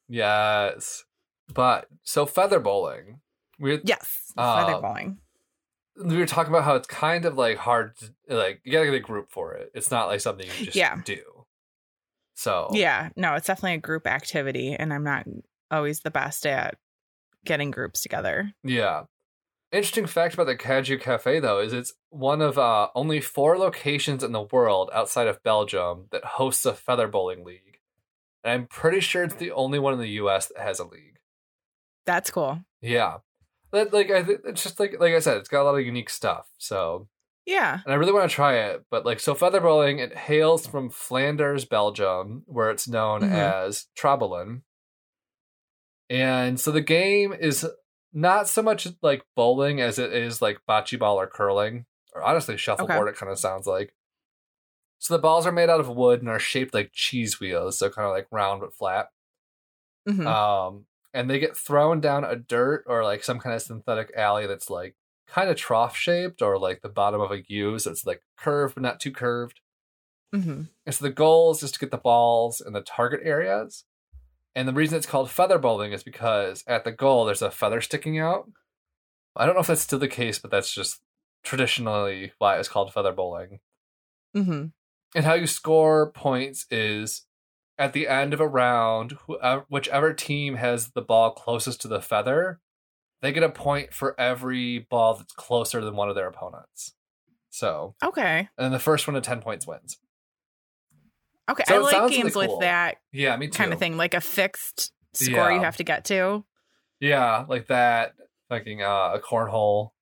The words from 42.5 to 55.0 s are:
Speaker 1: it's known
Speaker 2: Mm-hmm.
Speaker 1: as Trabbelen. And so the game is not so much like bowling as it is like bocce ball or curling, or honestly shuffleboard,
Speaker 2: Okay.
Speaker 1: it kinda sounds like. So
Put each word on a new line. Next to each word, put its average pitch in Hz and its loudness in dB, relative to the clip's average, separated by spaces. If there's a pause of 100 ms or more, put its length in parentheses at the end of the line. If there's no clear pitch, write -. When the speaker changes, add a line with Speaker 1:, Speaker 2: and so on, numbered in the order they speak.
Speaker 1:
it's 104 -4
known 110 0
Speaker 2:
Mm-hmm. 101 2
Speaker 1:
as 98 0 (100)
Trabbelen. 117 0 (1500)
And 127 0
so 151 -2
the 151 2
game 196 2
is 160 -2 (460)
not 180 2
so 220 0
much 214 0 (160)
like 143 2 (100)
bowling 131 4
as 117 0
it 110 -2
is 117 -2
like 104 0
bocce 107 0
ball 104 2
or 95 0
curling, 104 0 (280)
or 76 -8
honestly 123 0
shuffleboard, 110 -2
Speaker 2:
Okay. - -8
Speaker 1:
it - -16
kinda 98 -8
sounds 95 -4
like. 98 -2 (1040)
So - -4